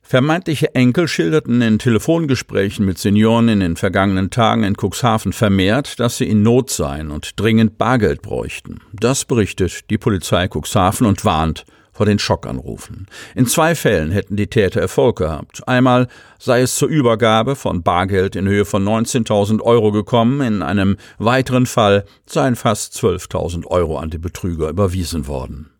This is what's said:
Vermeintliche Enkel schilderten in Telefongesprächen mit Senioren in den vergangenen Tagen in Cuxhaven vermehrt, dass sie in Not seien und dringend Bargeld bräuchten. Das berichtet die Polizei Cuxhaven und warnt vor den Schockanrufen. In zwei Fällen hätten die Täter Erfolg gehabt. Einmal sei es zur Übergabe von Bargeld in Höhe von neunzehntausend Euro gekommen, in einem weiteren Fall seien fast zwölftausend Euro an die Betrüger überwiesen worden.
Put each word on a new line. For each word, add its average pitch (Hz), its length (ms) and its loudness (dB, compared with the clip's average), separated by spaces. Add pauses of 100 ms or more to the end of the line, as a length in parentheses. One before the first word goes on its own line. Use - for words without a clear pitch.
Vermeintliche 151 760 0
Enkel 127 320 2
schilderten 156 540 0
in 110 180 2
Telefongesprächen 113 1040 0
mit 92 120 -2
Senioren 110 500 4
in 107 100 2
den 87 160 0
vergangenen 95 560 0
Tagen 113 320 2
in 101 140 0
Cuxhaven 110 560 -2
vermehrt, 101 680 0
dass 120 200 -2
sie 131 100 -2
in 107 160 2
Not 120 260 2
seien 76 400 -6
und - 300 -10
dringend 110 380 2
Bargeld 107 440 2
bräuchten. - 560 -10 (140)
Das 120 320 -2
berichtet 98 680 -2
die 107 80 -2
Polizei 95 500 0
Cuxhaven 92 560 0
und 95 200 0
warnt 80 400 0 (260)
vor - 140 -4
den 104 140 2
Schockanrufen. - 880 -6 (280)
In 127 120 2
zwei 165 280 2
Fällen 80 360 0
hätten 101 260 -4
die 101 120 0
Täter 92 340 0
Erfolg 120 340 2
gehabt. 78 500 -6
Einmal 127 420 4 (300)
sei 123 220 2
es 127 160 0
zur 143 140 0
Übergabe 117 680 2
von 87 260 -4
Bargeld 95 540 0
in 95 100 -2
Höhe 101 200 2
von 98 180 -2
neunzehntausend 110 800 0
Euro 113 300 4
gekommen, 117 500 2
in 104 200 -2
einem 98 360 0 (180)
weiteren 127 480 0
Fall 101 400 2 (220)
seien 139 280 0
fast - 380 -2
zwölftausend 87 720 -4
Euro 82 300 0
an 78 140 -8
die 82 80 -8
Betrüger 80 500 -6
überwiesen 87 580 -2
worden. 67 540 -10